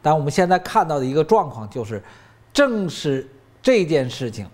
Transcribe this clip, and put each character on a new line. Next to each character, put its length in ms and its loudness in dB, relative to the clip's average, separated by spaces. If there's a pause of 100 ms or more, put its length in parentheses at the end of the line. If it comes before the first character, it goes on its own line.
但 120 2
我 80 2
们 120 -2
现 160 2
在 100 4
看 300 0
到 100 -2
的 60 -2
一 80 -4
个 100 2
状 260 2
况 220 -12
就 140 -8
是， 180 -8 (500)
正 380 0
是 380 -4 (340)
这 220 4
件 260 0
事 180 -6
情 260 -10